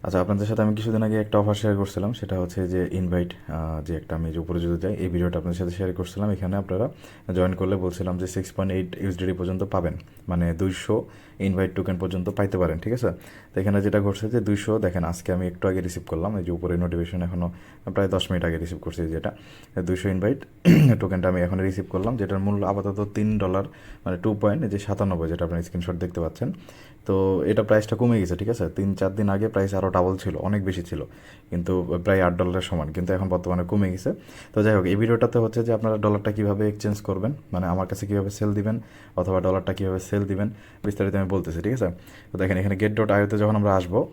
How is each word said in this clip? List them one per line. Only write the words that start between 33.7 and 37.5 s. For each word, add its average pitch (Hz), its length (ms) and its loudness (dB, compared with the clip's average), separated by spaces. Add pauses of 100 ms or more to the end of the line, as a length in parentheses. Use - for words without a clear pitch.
গেছে। - 220 -4 (400)
তো 107 100 4
যাই 107 120 6
হোক, 92 100 4
এই 92 100 4
ভিডিওটাতে 117 440 4
হচ্ছে 113 240 2
যে 117 100 2
আপনারা 110 240 0
ডলারটা 104 340 2
কীভাবে 104 360 2
এক্সচেঞ্জ 104 340 -2
করবেন, 101 320 -2 (200)